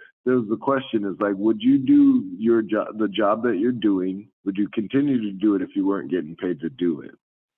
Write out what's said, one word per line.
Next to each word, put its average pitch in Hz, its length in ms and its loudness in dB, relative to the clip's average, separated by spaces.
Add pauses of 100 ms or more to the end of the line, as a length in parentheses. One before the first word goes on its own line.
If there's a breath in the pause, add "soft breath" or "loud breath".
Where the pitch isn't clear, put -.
(260 loud breath)
there 127 100 2
was 113 140 0
the 110 80 -2
question 131 480 -2
is, 92 140 -6
like, 101 180 0
would 110 240 0
you 135 180 4
do 131 580 4
your 113 240 2
jo-, 101 360 -2
the 107 120 0
job 107 340 0
that 117 160 0
you're 117 120 2
doing? 98 600 -2 (140)
Would 95 120 -4
you 101 120 0
continue 131 520 -2
to 104 120 -4
do 98 220 2
it 92 60 0
if 90 140 -8
you 95 120 0
weren't 87 240 -2
getting 82 240 -4
paid 87 260 -4
to 80 80 -6
do 76 320 -4
it? - 100 -18 (460)